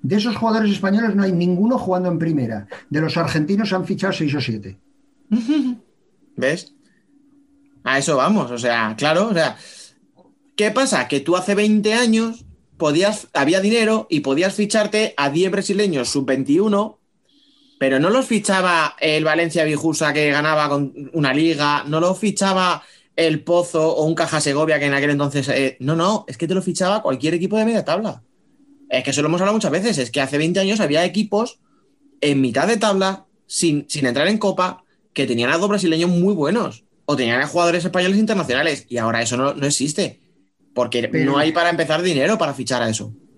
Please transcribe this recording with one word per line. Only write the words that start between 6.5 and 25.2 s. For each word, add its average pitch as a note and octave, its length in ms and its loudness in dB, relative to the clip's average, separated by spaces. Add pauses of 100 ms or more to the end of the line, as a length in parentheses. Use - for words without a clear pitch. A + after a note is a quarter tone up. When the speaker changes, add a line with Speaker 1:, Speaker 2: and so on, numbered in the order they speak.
Speaker 2:
A C3 140 0
eso C#3+ 180 0
vamos, D3 340 2
o A#2+ 80 -8
sea, A2+ 380 0
claro, D#3+ 320 2
o G#3+ 60 0
sea, D3+ 220 0 (1000)
¿qué G#3 140 0
pasa? G#3 360 0
Que C#3 140 -2
tú E3 160 0
hace F#3+ 180 0
veinte G#3+ 400 2
años A3+ 520 0 (320)
podías, F3 560 0
había D#3+ 260 2
dinero A3 500 2
y D3 100 0
podías E3+ 340 0
ficharte G#3+ 600 0
a C#3 140 0
diez F3 200 0
brasileños F#3 580 0
sub-veintiuno, E3 880 0 (800)
pero C3+ 220 2
no E3 80 2
los C4 180 2
fichaba F#3 720 0
el D#3 240 0
Valencia D#3+ 400 0
Vijusa D3+ 500 0
que D3+ 160 2
ganaba D3+ 400 2
con C#3+ 420 -4
una D3 220 0
liga, D3 500 2
no D#3 160 -2
los F#3 180 0
fichaba F#3+ 640 0 (340)
el D#3+ 280 0
Pozo E3+ 500 2
o D3+ 120 0
un E3 80 0
Caja D#3+ 260 0
Segovia D3+ 380 2
que C#3+ 80 0
en C#3 80 2
aquel C#3+ 160 2
entonces, C#3+ 400 0